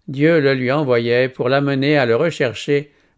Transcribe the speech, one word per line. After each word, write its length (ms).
Dieu 320
le 120
lui 200
envoyait 560
pour 180
l'amener 500
à 80
le 120
rechercher 760